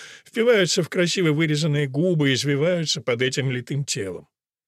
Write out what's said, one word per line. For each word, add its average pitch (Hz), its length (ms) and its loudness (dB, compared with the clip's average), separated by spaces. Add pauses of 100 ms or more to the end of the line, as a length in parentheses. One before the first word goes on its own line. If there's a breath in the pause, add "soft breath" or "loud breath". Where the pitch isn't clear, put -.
(240 loud breath)
впиваются 214 580 2
в 147 60 -2
красиво 175 440 0
вырезанные 147 560 0
губы 147 420 2
и 131 40 4
извиваются 147 680 0
под 123 220 0
этим 131 280 0
литым 127 340 -4
телом. 95 440 -8 (400)